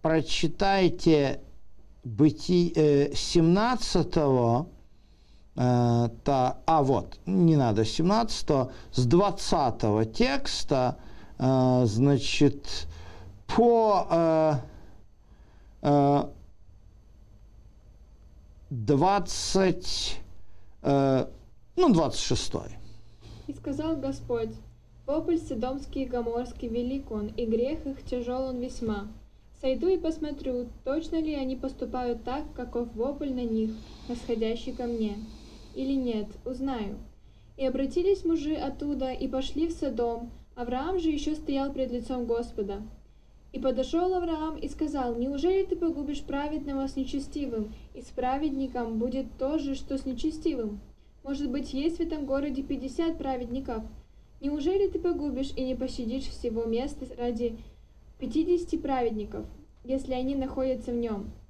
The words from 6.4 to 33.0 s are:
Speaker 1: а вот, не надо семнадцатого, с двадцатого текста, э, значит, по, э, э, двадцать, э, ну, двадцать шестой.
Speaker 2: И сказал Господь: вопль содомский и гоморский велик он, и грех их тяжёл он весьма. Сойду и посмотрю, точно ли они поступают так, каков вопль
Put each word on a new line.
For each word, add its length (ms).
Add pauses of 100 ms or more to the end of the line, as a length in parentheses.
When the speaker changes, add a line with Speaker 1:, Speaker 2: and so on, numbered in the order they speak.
Speaker 1:
а 160
вот, 460
не 280
надо 300
семнадцатого, 880 (200)
с 140
двадцатого 1000
текста, 920 (400)
э, 480
значит, 1000 (600)
по, 600
э, 440 (1300)
э, 400 (2500)
двадцать, 1500 (640)
э, 460 (480)
ну, 180
двадцать 280
шестой. 480 (800)
Speaker 2:
И 60
сказал 440
Господь: 580 (500)
вопль 320
содомский 680
и 20
гоморский 640
велик 420
он, 160
и 180
грех 400
их 200
тяжёл 400
он 160
весьма. 460 (520)
Сойду 300
и 80
посмотрю, 680 (180)
точно 360
ли 140
они 220
поступают 680
так, 300
каков 420
вопль 380